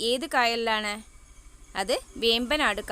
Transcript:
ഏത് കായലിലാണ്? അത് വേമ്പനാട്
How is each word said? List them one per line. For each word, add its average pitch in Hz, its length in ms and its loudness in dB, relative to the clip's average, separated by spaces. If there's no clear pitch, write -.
ഏത് 247 160 2
കായലിലാണ്? 226 580 0
അത് 202 120 -2
വേമ്പനാട് 233 560 2